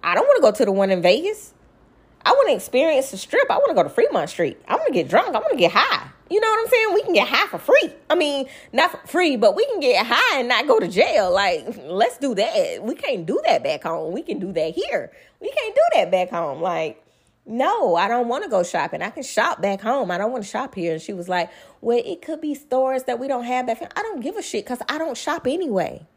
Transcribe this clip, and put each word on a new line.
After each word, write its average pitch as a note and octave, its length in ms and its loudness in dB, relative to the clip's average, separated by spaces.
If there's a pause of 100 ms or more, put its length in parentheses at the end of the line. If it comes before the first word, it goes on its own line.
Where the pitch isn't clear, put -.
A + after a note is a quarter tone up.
I F3 100 2
don't A#4 140 4
wanna C5 140 6
go G#3+ 100 6
to A3+ 120 0
the G3+ 80 2
one G3 200 2
in F3+ 100 0
Vegas. D4+ 540 0 (680)
I - 100 4
wanna A4+ 220 4
experience C4 540 0
the - 80 -12
Strip. - 320 0
I - 80 0
wanna A#4+ 160 2
go G3+ 80 4
to D3 80 2
Fremont A3+ 400 0
Street. - 380 -4
I - 80 0
wanna D#5 160 0
get F3+ 160 0
drunk. C4+ 280 2
I G#3+ 40 2
wanna D5 160 0
get F3 160 4
high." - 380 0 (200)
You G4+ 120 2
know A4 80 0
what A4 100 2
I'm A#4 80 -4
saying? A4 260 2
We G4+ 100 2
can F#4+ 100 -2
get G#3 120 4
high G4 220 0
for - 100 -10
free. B4 360 2 (160)
I D4+ 60 4
mean, C#4+ 340 0 (240)
not C#4+ 180 2
for - 160 -14
free, E4 300 2
but G#3 180 6
we G#4+ 120 2
can A4+ 120 -2
get A#3+ 260 2
high D4 340 2
and A#3+ 100 -2
not A#3 180 2
go A4 100 6
to F3+ 120 0
jail. G#3 420 2
Like, F#3 340 0 (200)
let's G3+ 320 -2
do C4 180 -4
that. F3 480 -2
We B3+ 120 -6
can't A3+ 300 -6
do B3+ 200 -2
that - 180 2
back D3 200 -4
home. E3 280 -6
We B3+ 120 -8
can - 140 -8
do G3 140 -8
that D#3+ 200 -2
here. G#4 380 -4 (300)
We G#4+ 100 -8
can't A4+ 240 -4
do C5 80 4 (120)
that F3 180 2
back F3+ 180 0
home. D#3 320 -4
Like, E3 400 -4 (440)
no, C4 500 0
I F#3 140 0
don't A#3+ 180 0
wanna D4+ 220 -4
go G3 120 2
shopping. E3+ 400 -4
I G3 80 -6
can C4+ 140 -12
shop A#3 380 -2
back G3 180 -2
home. A3 320 -2
I F3 60 -2
don't G#3+ 160 -2
wanna A#3+ 100 -6
shop B3+ 320 -8
here. E3+ 160 -4
And D#3+ 100 -4
she - 120 -10
was F3 160 -10
like, F3 200 -2 (300)
"Well, A#3 240 2
it F4 180 -8
could D#4+ 200 -8
be D4 140 -6
stores C4 480 -2
that A#3+ 160 -4
we C4+ 100 -6
don't B3 160 -4
have B3 200 -2
back A#3 140 -4
home." - 160 -12
I - 60 -4
don't G#4 180 -8
give D4 160 -8
a G4+ 60 -8
shit - 240 -6
'cause B3 140 -8 (100)
I D4 80 -2
don't D#4+ 180 -4
shop - 320 -4
anyway. B3+ 540 -2 (160)